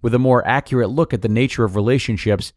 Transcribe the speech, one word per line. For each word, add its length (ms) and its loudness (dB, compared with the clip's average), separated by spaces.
With 140 0
a 60 4
more 260 2
accurate 440 0
look 220 0
at 100 -4
the 60 -2
nature 360 0
of 100 -2
relationships 840 0